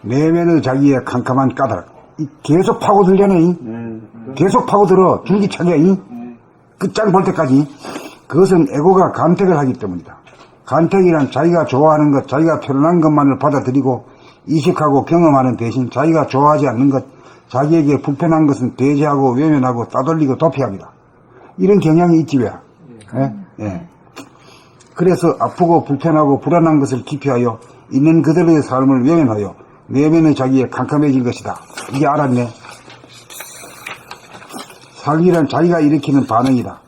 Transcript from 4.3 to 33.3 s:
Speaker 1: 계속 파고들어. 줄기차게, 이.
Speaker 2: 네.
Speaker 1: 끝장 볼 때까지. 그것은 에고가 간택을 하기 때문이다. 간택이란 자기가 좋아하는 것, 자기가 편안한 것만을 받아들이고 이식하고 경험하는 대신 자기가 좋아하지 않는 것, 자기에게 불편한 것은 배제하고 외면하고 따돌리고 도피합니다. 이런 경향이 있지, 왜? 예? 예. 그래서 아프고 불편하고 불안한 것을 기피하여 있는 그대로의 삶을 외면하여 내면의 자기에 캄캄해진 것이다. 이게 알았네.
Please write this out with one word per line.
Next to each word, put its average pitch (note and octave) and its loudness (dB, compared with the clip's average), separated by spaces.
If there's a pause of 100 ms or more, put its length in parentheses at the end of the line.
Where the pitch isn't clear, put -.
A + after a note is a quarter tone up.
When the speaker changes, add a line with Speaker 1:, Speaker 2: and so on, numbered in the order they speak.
Speaker 1:
계속 G3 0
파고들어. F#3 2
줄기차게, F3 0
이. E3+ 4 (200)
Speaker 2:
네. A#3+ -16 (420)
Speaker 1:
끝장 G#3 -2
볼 F#3 2
때까지. D3 0 (600)
그것은 E3+ 2
에고가 E3+ 2
간택을 F3 0
하기 C3 -2
때문이다. F#2 -12 (480)
간택이란 E3 0
자기가 D#3+ 0
좋아하는 D3+ 2
것, C3+ -2
자기가 D#3 0
편안한 D3+ 0
것만을 C#3+ 2
받아들이고 C3 -2 (420)
이식하고 D3 0
경험하는 C#3 2
대신 A#2 -4
자기가 D3+ 0
좋아하지 C#3+ 2
않는 B2 0
것, C3 -2 (460)
자기에게 C#3+ 0
불편한 D#3 0
것은 B2+ -2
배제하고 C#3 0
외면하고 B2+ 0
따돌리고 C#3 -2
도피합니다. A#2+ -4 (680)
이런 F#3+ 2
경향이 E3 2
있지, C#3 -4
왜? G#2+ -2 (640)
예? C3 -4 (260)
예. F2+ -10 (1080)
그래서 E3+ 0
아프고 E3 0
불편하고 C#3+ 0
불안한 E3 2
것을 B2+ -2
기피하여 B2 -4 (320)
있는 D#3 4
그대로의 D#3+ 4
삶을 C3 0
외면하여 A2+ 0 (320)
내면의 D3+ 2
자기에 C3 0
캄캄해진 C3 -2
것이다. A2 -8 (380)
이게 C#3+ 0
알았네. B2+ -2 (2500)